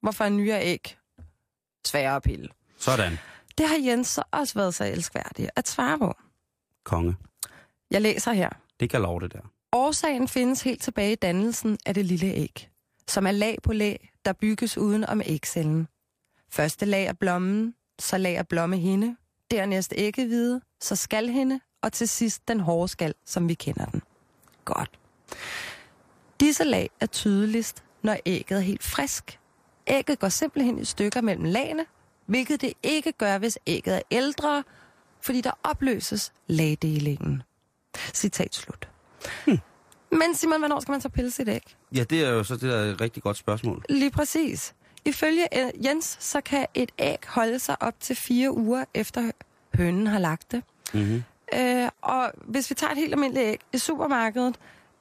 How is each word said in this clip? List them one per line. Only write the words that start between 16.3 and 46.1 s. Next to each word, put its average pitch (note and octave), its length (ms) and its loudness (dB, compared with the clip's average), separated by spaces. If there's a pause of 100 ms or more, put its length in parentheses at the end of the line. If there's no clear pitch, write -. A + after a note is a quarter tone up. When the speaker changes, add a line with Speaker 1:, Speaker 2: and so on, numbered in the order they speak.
Speaker 1:
Første D#3 360 0
lag G3 180 2
er F3+ 80 -2
blommen, G3 640 0 (240)
så - 200 -2
lag F#3 160 0
er - 80 -2
blommehinde, F#3+ 720 0 (340)
dernæst G3 460 0
æggehvide, A#3+ 640 0 (200)
så - 160 -2
skalhinde, B3+ 640 0 (220)
og A3+ 100 -2
til A#3 160 -2
sidst - 400 -2
den A3+ 120 0
hårde E3+ 280 2
skal, - 260 -4 (120)
som F3 220 0
vi E3 60 0
kender - 300 -4
den. - 180 -6 (600)
Godt. - 260 -4 (1500)
Disse D4+ 240 6
lag G3+ 260 2 (100)
er A3+ 60 0
tydeligst, G#3+ 760 0 (180)
når G#3+ 140 0 (100)
ægget F#3 320 -2
er F#3+ 40 2
helt F#3+ 220 -2
frisk. - 540 -6 (480)
Ægget C4+ 320 2
går G3 100 0
simpelthen C4 500 0
i - 60 -6
stykker G#3+ 360 0
mellem G#3 240 0
lagene, C#4 400 0 (420)
hvilket B3+ 340 0
det C4 120 -2 (100)
ikke D4+ 300 0
gør, G3+ 260 2
hvis G#3+ 280 -2
ægget F3+ 300 0
er - 140 -2
ældre, C#4+ 540 0 (560)
fordi B3 200 -2
der B3 100 -2 (120)
opløses C4 720 -2 (140)
lagdelingen. D3+ 960 0 (720)
Citat - 400 -2
slut. - 340 -12 (580)
Speaker 2:
Hmm. G3+ 120 6 (540)
Speaker 1:
Men E4 220 4
Simon, D#4+ 240 2
hvornår D4 220 0
skal C4+ 120 -6
man C#4 80 -2
så C4 80 -8
pille B3 220 -2
sit B3 180 -4
æg? - 280 -6 (180)
Speaker 2:
Ja, B2 100 2
det D#3 200 2
er C3 60 4
jo A2+ 140 4
så B2+ 100 -4
det A#2+ 80 -6
der A#2+ 200 2 (100)
et F#2+ 80 -6
rigtig A2+ 220 -4
godt G#2 140 0
spørgsmål. A2 520 -2
Speaker 1:
Lige C#4 220 4
præcis. D4 640 -2 (300)
Ifølge, D#4 600 2
øh, - 220 -6
Jens, D#4 340 0